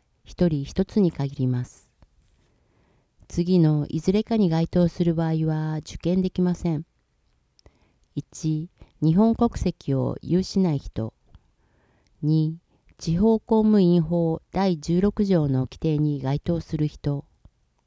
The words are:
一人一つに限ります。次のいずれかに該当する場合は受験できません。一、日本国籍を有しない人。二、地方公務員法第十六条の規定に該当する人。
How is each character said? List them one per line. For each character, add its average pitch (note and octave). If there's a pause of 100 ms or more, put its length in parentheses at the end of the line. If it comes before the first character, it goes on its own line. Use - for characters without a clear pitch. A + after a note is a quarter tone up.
(260)
一 -
人 C#3
一 -
つ -
に F3
限 C#3
り B2+
ま B2
す。 - (1400)
次 F3
の D3+
い D#3+
ず F#3+
れ G#3
か A#3
に G#3
該 E3
当 F3
す -
る E3+
場 E3
合 D#3+
は D#3
受 -
験 F#3
で F#3
き -
ま F3+
せ E3+
ん。 D3 (1300)
一、 D#3 (320)
日 D#3+
本 A3
国 A#3
籍 -
を B2+
有 F3+
し -
な F3+
い C#3
人。 - (1080)
二、 D#3 (400)
地 E3
方 A3
公 A3
務 G#3+
員 F3
法 E3 (100)
第 F#3
十 E3
六 G3+
条 F3+
の C3
規 -
定 D#3
に D3
該 C3+
当 E3+
す D#3+
る D3+
人。 C#3+ (600)